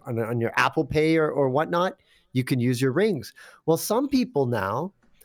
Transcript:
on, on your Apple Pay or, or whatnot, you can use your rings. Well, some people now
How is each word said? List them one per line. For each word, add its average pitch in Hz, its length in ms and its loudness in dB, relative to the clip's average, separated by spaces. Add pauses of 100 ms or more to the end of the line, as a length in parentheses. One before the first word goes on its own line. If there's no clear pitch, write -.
on, 120 140 -4
on 117 200 -2
your 117 160 0
Apple 131 300 2
Pay 156 320 2
or, 156 120 2
or 139 200 0
whatnot, 175 480 0 (360)
you 127 100 0
can 127 160 -2
use 120 220 0
your 131 120 0
rings. 170 400 -2 (320)
Well, 160 120 4
some 226 300 -2
people 240 400 0
now 120 460 -2 (320)